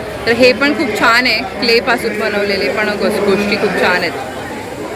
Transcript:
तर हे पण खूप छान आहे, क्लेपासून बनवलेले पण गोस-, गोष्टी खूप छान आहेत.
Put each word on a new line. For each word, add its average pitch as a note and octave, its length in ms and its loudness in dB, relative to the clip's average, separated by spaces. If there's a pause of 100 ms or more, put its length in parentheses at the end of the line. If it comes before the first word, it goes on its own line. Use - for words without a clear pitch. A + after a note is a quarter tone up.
(260)
तर A3+ 60 0
हे B3 220 6
पण C#4 200 0
खूप C#4+ 260 -2
छान B3 280 4
आहे, A3 100 2
क्लेपासून A#3 840 0
बनवलेले G3+ 500 0
पण G#3+ 200 -2
गोस-, G#3 300 0
गोष्टी G3+ 360 2
खूप G3+ 140 0
छान F3+ 320 2
आहेत. E3+ 100 -2 (840)